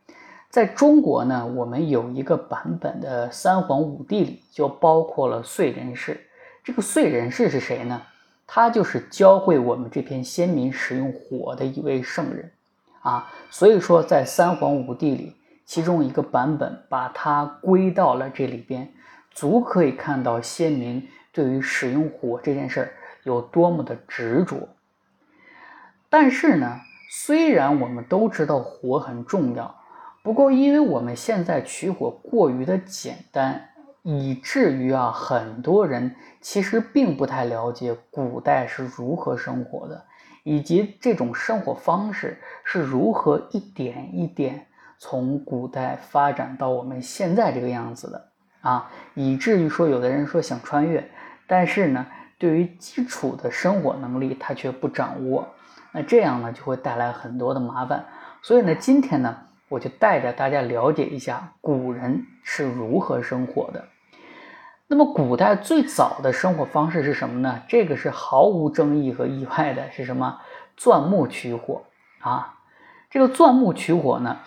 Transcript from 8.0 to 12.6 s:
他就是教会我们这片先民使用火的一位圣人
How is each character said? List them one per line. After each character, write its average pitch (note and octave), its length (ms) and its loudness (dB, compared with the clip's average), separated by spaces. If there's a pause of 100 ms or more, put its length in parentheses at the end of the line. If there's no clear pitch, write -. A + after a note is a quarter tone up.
他 A#3 200 4
就 A3+ 160 2
是 - 160 -2 (120)
教 G3 260 8
会 F#3+ 220 4
我 A#2+ 160 0
们 A#2+ 160 -8
这 C#3+ 100 -4
片 C3 220 -8
先 F3 260 -2
民 C3+ 240 0
使 - 240 -6
用 C3 160 -4
火 B2+ 420 -10
的 C3 80 -6
一 C3+ 180 -6
位 C3+ 200 -2
圣 D3 320 -6
人 - 180 -12 (500)